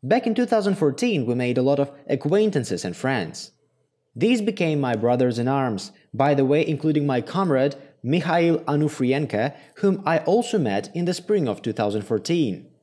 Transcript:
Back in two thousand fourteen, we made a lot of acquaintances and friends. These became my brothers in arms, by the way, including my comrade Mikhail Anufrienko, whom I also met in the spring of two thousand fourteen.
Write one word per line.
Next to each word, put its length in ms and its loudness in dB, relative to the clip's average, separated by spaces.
Back 200 2
in 80 0
two 100 2
thousand 300 2
fourteen, 500 0
we 100 0
made 220 0
a 60 2
lot 160 2
of 120 0
acquaintances 760 0
and 100 -4
friends. 580 -4
These 280 2
became 360 0
my 180 0
brothers 420 2
in 100 0
arms, 440 -2
by 220 2
the 100 2
way, 240 2
including 380 0
my 160 0
comrade 540 0
Mikhail 640 2
Anufrienko, 880 -2
whom 280 0
I 140 2
also 400 0
met 360 -2
in 120 -2
the 80 0
spring 340 0
of 140 -4
two 100 -4
thousand 300 -2
fourteen. 640 -2